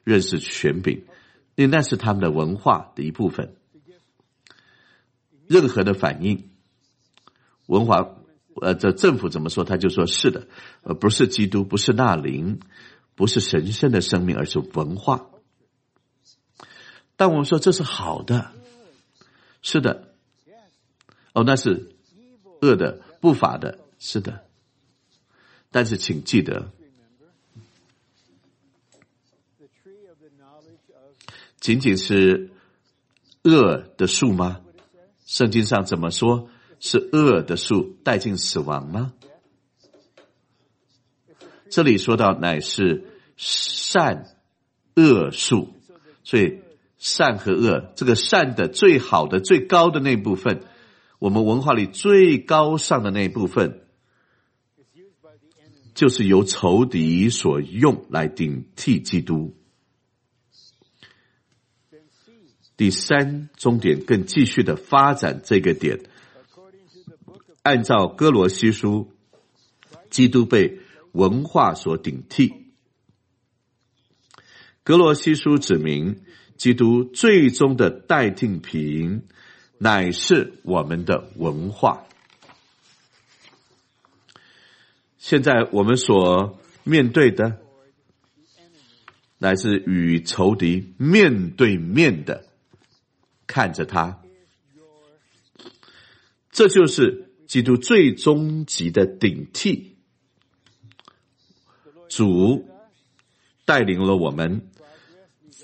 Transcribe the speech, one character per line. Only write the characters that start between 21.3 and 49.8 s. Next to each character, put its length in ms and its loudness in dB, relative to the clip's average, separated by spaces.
哦， 140 0
那 100 4
是 400 -4
恶 160 4
的、 240 -4
不 120 4
法 240 -2
的， 220 -12
是 220 -8
的。 240 -12
但 140 0
是 100 -4
请 300 -8
记 160 2
得， 280 -8
仅 180 -2
仅 160 0
是 540 2
恶 420 4
的 100 0
树 280 0
吗？ 260 -4
圣 240 -2
经 140 0
上 220 -2
怎 120 -4
么 140 -6
说？ 380 -2
是 160 -2
恶 280 4
的 140 -6
树 480 -2
带 140 0
进 200 -6
死 220 -6
亡 320 -8
吗？ 220 -6
这 140 0
里 140 4
说 200 0
到 200 2
乃 220 -4
是 460 -2
善 960 -4
恶 340 4
树， 420 -2
所 120 -2
以 220 0
善 380 -2
和 140 -6
恶， 460 -2
这 80 -6
个 100 4
善 400 -2
的 140 -2
最 280 4
好 300 0
的、 140 -2
最 180 4
高 300 2